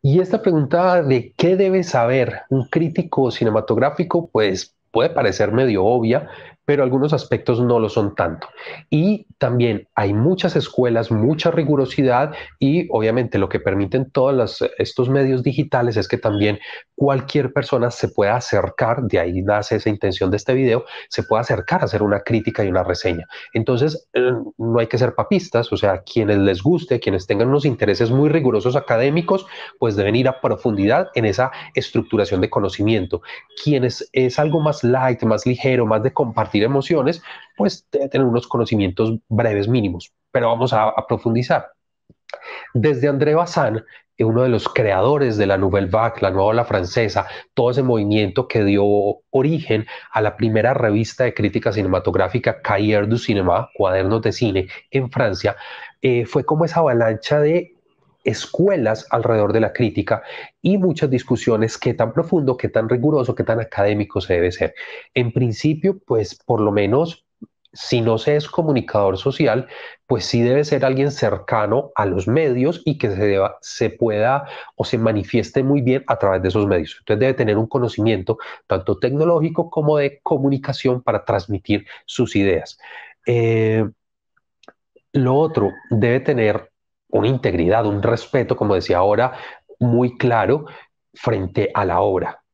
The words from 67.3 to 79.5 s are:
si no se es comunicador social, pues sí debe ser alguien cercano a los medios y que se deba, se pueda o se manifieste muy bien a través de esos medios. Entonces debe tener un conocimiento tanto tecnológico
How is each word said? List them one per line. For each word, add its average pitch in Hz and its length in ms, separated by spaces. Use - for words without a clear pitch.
si - 260
no 113 160
se 147 200
es 151 120
comunicador 110 720
social, 131 500
pues 117 180
sí 120 160
debe 131 240
ser 143 220
alguien 135 240
cercano 107 840
a 104 120
los 92 200
medios 139 600
y 151 100
que 110 140
se 98 160
deba, 98 340
se - 300
pueda 117 560
o - 120
se 127 100
manifieste 113 640
muy 139 200
bien 127 240
a 117 100
través 95 240
de 92 80
esos 101 180
medios. 90 340
Entonces 107 200
debe 131 140
tener 107 240
un 113 80
conocimiento 110 720
tanto 98 300
tecnológico 165 720